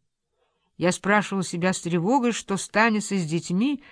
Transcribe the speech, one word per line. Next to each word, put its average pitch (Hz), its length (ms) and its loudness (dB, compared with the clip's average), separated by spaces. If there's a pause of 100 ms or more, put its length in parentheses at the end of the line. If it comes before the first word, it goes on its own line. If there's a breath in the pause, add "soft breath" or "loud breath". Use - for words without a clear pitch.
(760)
Я 175 160 2
спрашивала 196 520 0
себя 180 280 -2
с - 80 -6
тревогой, 214 520 2
что 196 260 -4
станется 214 580 0
с 180 80 0
детьми, 180 680 -2